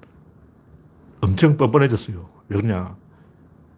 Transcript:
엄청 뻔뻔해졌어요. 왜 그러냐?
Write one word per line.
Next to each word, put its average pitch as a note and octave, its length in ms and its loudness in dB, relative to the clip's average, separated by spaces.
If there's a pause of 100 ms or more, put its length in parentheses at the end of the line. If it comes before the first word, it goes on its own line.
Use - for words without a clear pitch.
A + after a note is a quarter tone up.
(1200)
엄청 C#3+ 360 2
뻔뻔해졌어요. A#2 720 0 (200)
왜 G2+ 80 -2
그러냐? F#2+ 380 -4 (840)